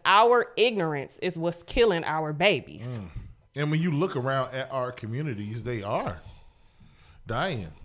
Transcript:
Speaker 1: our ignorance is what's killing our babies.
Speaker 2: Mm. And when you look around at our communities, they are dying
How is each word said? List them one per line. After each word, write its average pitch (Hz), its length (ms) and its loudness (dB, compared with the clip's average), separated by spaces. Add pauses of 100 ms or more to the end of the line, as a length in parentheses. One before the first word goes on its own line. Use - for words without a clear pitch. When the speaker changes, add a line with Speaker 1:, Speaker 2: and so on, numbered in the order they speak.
Speaker 1:
our 233 520 6
ignorance 180 680 0
is 165 160 -4
what's 165 240 -4
killing 208 400 2
our 156 300 -2
babies. 143 540 0 (120)
Speaker 2:
Mm. 92 100 -12 (460)
And 151 160 0
when 156 100 2
you 175 100 0
look 151 240 0
around 131 380 -2
at 131 180 -6
our 127 200 -2
communities, 113 720 -6
they 117 180 -4
are 104 380 -4 (1040)
dying 120 420 -4 (180)